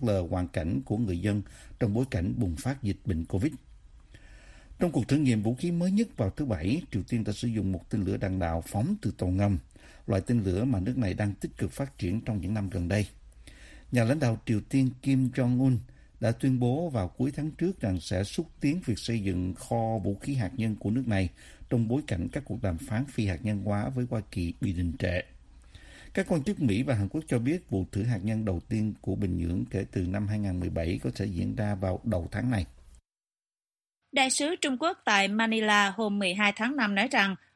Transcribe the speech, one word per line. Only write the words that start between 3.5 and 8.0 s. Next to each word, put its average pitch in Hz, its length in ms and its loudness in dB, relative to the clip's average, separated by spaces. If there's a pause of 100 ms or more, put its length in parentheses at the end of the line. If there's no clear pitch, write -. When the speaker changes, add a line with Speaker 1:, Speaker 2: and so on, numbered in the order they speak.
Speaker 1:
Trong 175 140 2
cuộc 120 160 2
thử 135 80 4
nghiệm 127 260 4
vũ 117 120 2
khí 175 160 -2
mới 175 200 2
nhất 214 260 2
vào 98 140 2
thứ - 140 -4
Bảy, 107 380 0 (100)
Triều 98 100 -2
Tiên 110 220 -2
đã 107 80 -2
sử 123 160 -4
dụng 98 240 0
một - 180 -6
tên 104 140 0